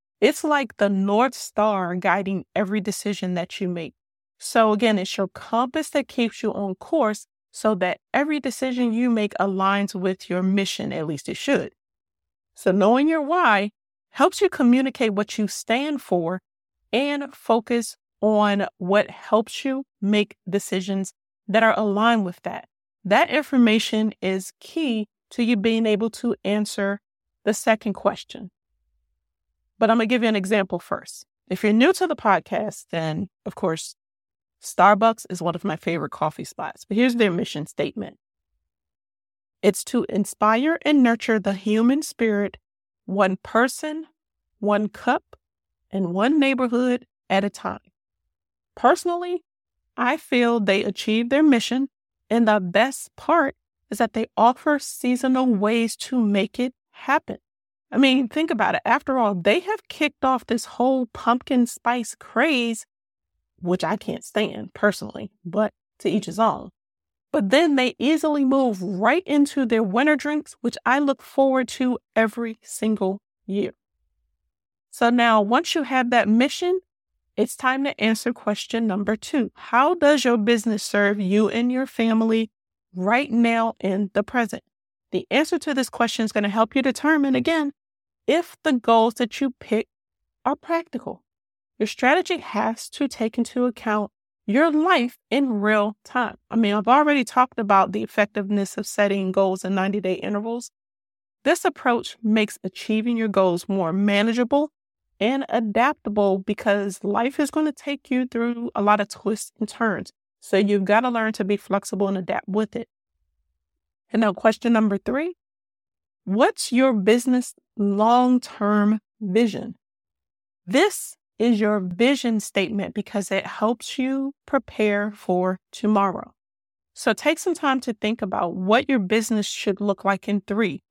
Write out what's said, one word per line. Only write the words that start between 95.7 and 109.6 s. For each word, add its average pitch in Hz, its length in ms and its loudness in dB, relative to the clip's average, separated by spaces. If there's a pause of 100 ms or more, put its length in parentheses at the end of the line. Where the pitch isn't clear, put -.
time. - 320 -4 (140)
I - 60 -4
mean, 208 180 2
I've 208 120 -2
already 285 380 4
talked - 340 0
about 196 340 4
the 214 100 -2
effectiveness 208 760 -2
of 214 100 -8
setting 196 460 0
goals 190 320 0
in 190 100 -2
ninety-day 190 400 0
intervals. 220 560 -6 (760)
This 320 200 2
approach - 580 -2
makes 214 400 0
achieving 220 540 -4
your 220 120 -2
goals 185 400 0
more 185 240 -2
manageable 226 800 0 (480)
and 262 300 0
adaptable 214 920 0
because 202 640 -2
life 233 380 -2
is 285 100 0
gonna 311 220 -2
take - 380 -10
you 254 160 0
through 233 480 -4
a 202 80 -2
lot 208 180 4
of 202 80 -6
twists - 500 -6
and 214 100 -4